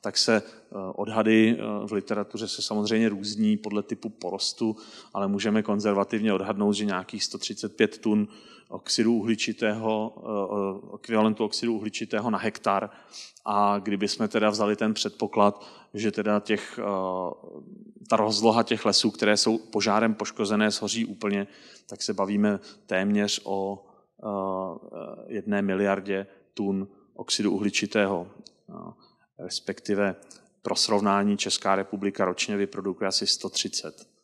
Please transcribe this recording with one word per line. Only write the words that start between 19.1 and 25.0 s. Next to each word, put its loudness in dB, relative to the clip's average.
které 4
jsou 2
požárem 2
poškozené, 0
shoří -2
úplně, -2
tak -10
se -2
bavíme 2
téměř 0
o, -6
eh, -8